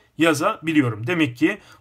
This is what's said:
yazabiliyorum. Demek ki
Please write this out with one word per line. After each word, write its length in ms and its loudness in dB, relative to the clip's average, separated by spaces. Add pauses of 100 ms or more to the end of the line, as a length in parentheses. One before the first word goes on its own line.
(180)
yazabiliyorum. 920 0
Demek 300 -2
ki 200 0 (240)